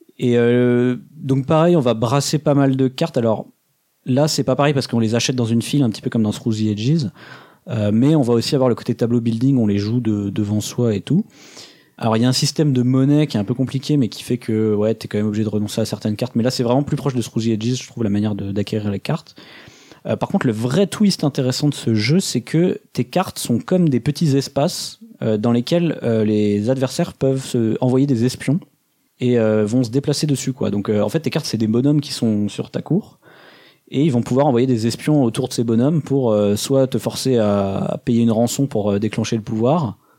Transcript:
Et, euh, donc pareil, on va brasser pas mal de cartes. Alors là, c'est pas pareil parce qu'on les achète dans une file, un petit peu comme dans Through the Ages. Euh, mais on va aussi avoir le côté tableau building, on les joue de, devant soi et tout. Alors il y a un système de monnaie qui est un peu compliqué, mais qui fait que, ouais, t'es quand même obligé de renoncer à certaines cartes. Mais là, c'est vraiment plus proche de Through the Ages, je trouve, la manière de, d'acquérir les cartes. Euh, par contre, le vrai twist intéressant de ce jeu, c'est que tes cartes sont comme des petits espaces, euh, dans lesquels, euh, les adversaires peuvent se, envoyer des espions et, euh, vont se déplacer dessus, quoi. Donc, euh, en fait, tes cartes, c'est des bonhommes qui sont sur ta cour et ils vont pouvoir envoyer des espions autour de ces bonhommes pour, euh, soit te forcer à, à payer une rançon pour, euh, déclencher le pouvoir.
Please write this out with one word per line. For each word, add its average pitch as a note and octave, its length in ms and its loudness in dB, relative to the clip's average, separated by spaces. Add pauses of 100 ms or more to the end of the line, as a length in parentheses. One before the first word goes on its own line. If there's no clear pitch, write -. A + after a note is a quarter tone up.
(180)
Et, A#2+ 200 2
euh, B2 580 4 (200)
donc C3+ 300 -2
pareil, E3 300 4
on D#3 60 4
va A#2+ 120 2
brasser C3 460 0
pas C#3+ 160 2
mal C#3 200 4
de C3 120 2
cartes. D#3 300 -2
Alors A2+ 280 0 (600)
là, C3+ 220 2
c'est C#3+ 160 -2
pas B2+ 120 0
pareil C#3+ 180 2
parce C3 140 -2
qu'on A#2 120 0
les A2+ 140 2
achète A#2+ 220 0
dans B2 100 0
une A#2 160 2
file, C#3+ 220 0
un A#2 60 2
petit - 120 -8
peu - 80 -4
comme A2+ 140 0
dans G#2 80 0
Through A2 240 -2
the G#2+ 160 0
Ages. A2+ 380 0 (580)
Euh, G#2 260 -2
mais C3+ 220 4
on D3+ 60 4
va A#2+ 120 2
aussi A#2 220 0
avoir C3 140 4
le A2+ 60 2
côté A#2 200 -4
tableau A#2+ 260 0
building, A#2 360 0
on A2 100 2
les G2+ 100 2
joue G#2+ 220 -2
de, G#2 300 -2
devant G#2 320 -2
soi A#2 340 -2
et G2 60 -4
tout. F3 240 0 (760)
Alors A2+ 140 0
il A2+ 80 2
y - 20 4
a B2+ 40 4
un B2 40 2
système D3+ 380 0
de B2 100 2
monnaie C3+ 460 4
qui D3 80 -4
est G#2+ 60 0
un - 20 0
peu A#2+ 100 -2
compliqué, C3+ 440 -2
mais B2 100 2
qui - 160 -10
fait B2 140 -2
que, A2 360 0
ouais, G#2+ 220 0
t'es - 140 -12
quand - 80 -4
même G#2+ 100 0
obligé G#2+ 160 -2
de G#2 60 -2
renoncer G#2+ 320 -2
à G#2+ 40 0
certaines G#2+ 300 -4
cartes. A#2 200 -4
Mais A#2 80 2
là, B2+ 60 2
c'est C3 140 -2
vraiment B2 180 2
plus D3 140 -2
proche C#3 180 -4
de B2 80 -2
Through A2 220 -4
the A2 180 0
Ages, B2 220 -2
je - 60 -18
trouve, A#2 160 -6
la G2+ 40 0
manière G#2 260 0
de, G2 180 -6
d'acquérir G#2 360 -4
les G2+ 120 -4
cartes. - 340 -6 (720)
Euh, A2 100 -2
par - 140 -4
contre, F#3+ 180 0
le A#2 60 2
vrai B2 340 0
twist - 380 0
intéressant C3 420 0
de C#3 60 0
ce - 200 -2
jeu, A#2 280 2
c'est - 180 -2
que E3+ 400 0 (140)
tes - 100 -2
cartes - 340 -4
sont A#2 220 -2
comme F3+ 300 2
des B2+ 100 2
petits C#3+ 380 0
espaces, - 640 -4 (220)
euh, A2 160 0
dans A#2 140 0
lesquels, D#3 520 0
euh, A2+ 200 2
les G#2+ 460 2
adversaires C3+ 420 -2
peuvent C3+ 320 -2
se, A2+ 380 0
envoyer C3 260 2
des A#2 160 0
espions C3+ 380 -2 (580)
et, B2 180 2
euh, G#2+ 280 2
vont B2 180 0
se A2+ 60 -6
déplacer C#3+ 360 -2
dessus, C3+ 280 -2
quoi. G2+ 180 -4
Donc, G2+ 160 -4
euh, G#2 140 2
en G#2 80 0
fait, D#3+ 100 -2
tes C#3+ 100 -4
cartes, D3+ 180 -4
c'est A2 100 -4
des A2 100 0
bonhommes C3 320 2
qui C#3+ 140 -6
sont G#2 340 0
sur - 240 -8
ta - 100 -6
cour - 380 -4 (720)
et C3+ 140 2
ils E3 80 2
vont A#2+ 80 2
pouvoir B2+ 260 2
envoyer B2+ 200 4
des A#2 200 2
espions D3 340 0
autour B2 280 0
de - 40 -12
ces A#2+ 120 -2
bonhommes B2+ 360 2
pour, C3 300 0
euh, G#2 240 2
soit C3+ 320 0
te B2+ 100 -2
forcer B2 380 -2
à, G2+ 440 0
à - 180 -4
payer A#2 240 0
une A#2 100 2
rançon A#2 360 0
pour, G#2 260 -2
euh, G2+ 60 0
déclencher A2 360 -2
le A2 60 -2
pouvoir. A2+ 560 0 (220)